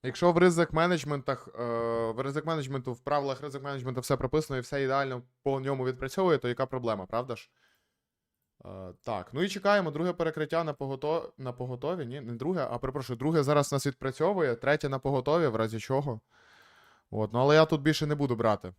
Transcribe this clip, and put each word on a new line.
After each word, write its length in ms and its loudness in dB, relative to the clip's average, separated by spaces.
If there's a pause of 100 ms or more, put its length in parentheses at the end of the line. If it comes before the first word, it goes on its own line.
Якщо 260 4
в 60 4
ризик 340 6
менеджментах, 760 0
е, 140 -8 (480)
в 100 -6
ризик 260 -4
менеджменту, 460 -4
в 80 -10
правилах 400 -2
ризик 220 -10
менеджменту 380 -6
все 160 0
прописано 420 -2
і 20 -2
все 220 -4
ідеально 400 -2 (200)
по 180 0
ньому 240 -2
відпрацьовує, 540 2
то 100 -2
яка 180 0
проблема, 400 -2
правда 300 -4
ж? 140 -20 (1120)
Е, 40 -16 (340)
так, 300 -6
ну 100 -2
і 60 0
чекаємо 420 2
друге 220 -2
перекриття 520 -2
на 80 -4
погото-, 680 -4
на 140 -8
поготові, 540 -6
ні, 140 -10
не 140 -8
друге, 360 -2
а, 80 -4
перепрошую, 380 -4
друге 260 2
зараз 300 2
нас 140 0
відпрацьовує, 680 0
третє 320 0
на 100 -2
поготові, 480 2
в 100 2
разі 240 0
чого. 400 -2 (880)
От, 220 -2
ну 60 0
але 160 6
я 100 10
тут 180 0
більше 240 2
не 80 0
буду 220 0
брати. 420 0